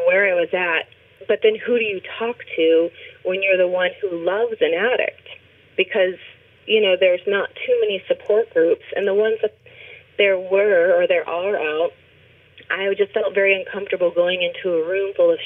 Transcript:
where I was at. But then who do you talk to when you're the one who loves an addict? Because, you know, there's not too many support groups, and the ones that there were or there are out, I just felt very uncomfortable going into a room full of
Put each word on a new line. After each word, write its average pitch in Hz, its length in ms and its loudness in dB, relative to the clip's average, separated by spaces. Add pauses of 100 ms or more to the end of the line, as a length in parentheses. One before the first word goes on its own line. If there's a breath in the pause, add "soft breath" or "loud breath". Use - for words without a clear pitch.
where 190 240 4
I 180 80 0
was 170 140 -2
at. 175 340 -2 (400)
But 208 160 0
then 220 140 4
who 240 220 0
do 226 60 -2
you 196 160 -6 (180)
talk 233 180 -6 (200)
to 165 340 4 (340 loud breath)
when 190 180 -4
you're 190 140 2
the 180 120 2
one 180 220 -2 (100)
who 196 100 -4
loves 190 500 -2
an 160 140 0
addict? 220 520 -2 (500)
Because, 185 400 0 (500)
you 214 160 2
know, 185 160 2
there's 180 280 2
not 196 220 -2 (180)
too 494 140 2
many 427 280 -4
support - 440 0
groups, 170 320 2 (100)
and 196 120 -2
the 190 80 0
ones 220 260 0
that - 160 -4 (640 loud breath)
there 196 200 2
were 185 640 2
or 180 60 2
there 170 200 0
are 185 300 -4
out, 156 360 -2 (800)
I 196 240 -2
just 202 180 -2
felt 214 220 -2
very 196 240 4
uncomfortable 185 520 -4
going 180 320 0
into 175 340 -4
a 160 100 -2
room 196 280 -4
full 175 160 4
of 165 160 0